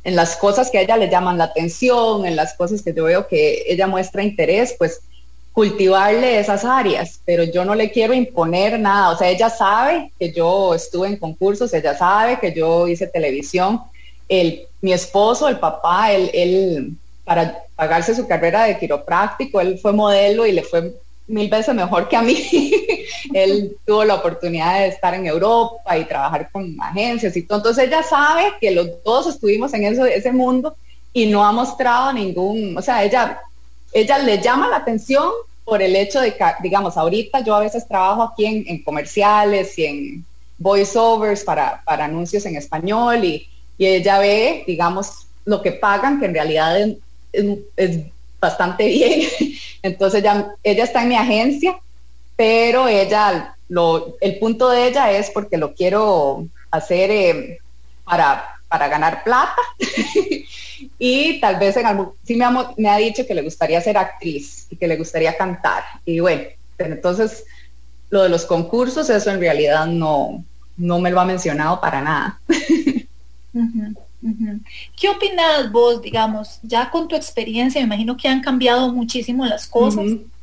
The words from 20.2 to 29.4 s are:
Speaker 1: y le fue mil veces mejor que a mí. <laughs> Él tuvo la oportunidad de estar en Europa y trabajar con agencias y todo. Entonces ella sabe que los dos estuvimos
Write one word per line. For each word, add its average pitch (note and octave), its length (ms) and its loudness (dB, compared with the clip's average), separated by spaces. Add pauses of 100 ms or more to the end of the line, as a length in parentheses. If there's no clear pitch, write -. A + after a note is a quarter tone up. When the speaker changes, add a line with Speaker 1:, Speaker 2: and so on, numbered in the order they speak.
Speaker 1:
y G3+ 80 4
le E3+ 100 0
fue E3+ 300 -2 (360)
mil G#3 200 -2
veces A3+ 260 0
mejor G#3 340 0
que - 80 2
a A3+ 40 4
mí. B3+ 140 4
<laughs> D#4+ 960 -2
Él G3 520 2
tuvo G#3+ 180 4
la G#3+ 120 4
oportunidad E3+ 640 -2
de G3 80 4
estar F#3 260 0
en F#3 140 -4
Europa G3 680 2
y D#3+ 80 -2
trabajar C#3+ 460 -2
con F#3 300 -8
agencias G#3+ 560 -2
y E3+ 60 -4
todo. G#3 160 -2
Entonces A3+ 280 2
ella D#4 160 2
sabe D#4+ 560 2
que G3+ 120 2
los E3+ 320 0
dos B3+ 240 2
estuvimos A#3 460 0